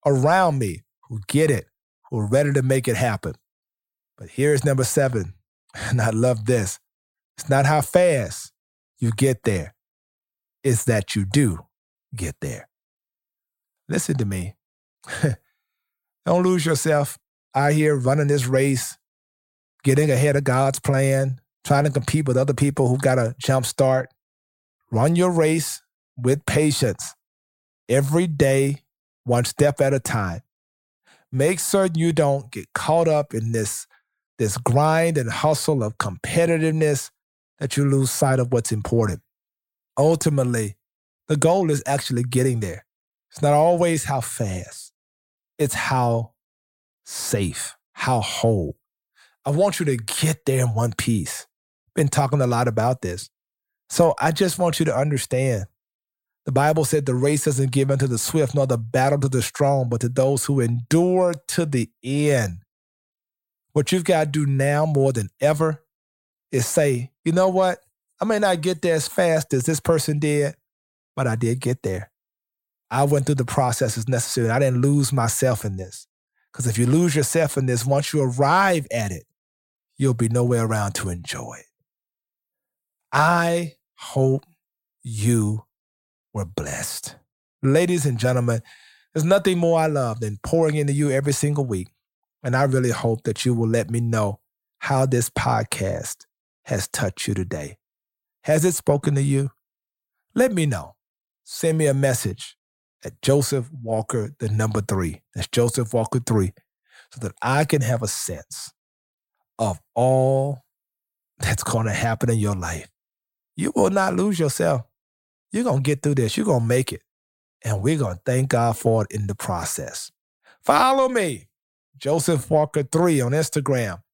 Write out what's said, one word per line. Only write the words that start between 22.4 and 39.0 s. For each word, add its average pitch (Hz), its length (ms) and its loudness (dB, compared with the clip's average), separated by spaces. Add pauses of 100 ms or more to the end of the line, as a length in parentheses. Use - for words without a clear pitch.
people 139 360 2
who 127 100 2
got 135 180 2
a 117 220 -2
jump 131 260 0
start. 131 480 0 (800)
Run 131 240 2
your 180 160 4
race 160 500 0 (340)
with 127 300 0
patience. 143 680 0 (720)
Every 139 360 2
day, 139 580 0 (420)
one 120 180 2
step 143 380 2
at 135 120 2
a 131 60 0
time. 95 420 -4 (880)
Make 151 300 0
certain 185 400 0
you 170 140 2
don't 143 360 0
get - 240 -12
caught 165 360 2
up 147 240 0
in 117 180 -2
this, 110 340 -4 (520)
this 104 200 -2
grind 156 600 2
and 120 120 -2
hustle 147 540 0
of 107 140 -6
competitiveness 156 1120 0 (500)
that - 160 -4
you 139 80 2
lose 135 260 2
sight 131 300 2
of 123 140 0
what's 117 180 0
important. 107 500 0 (760)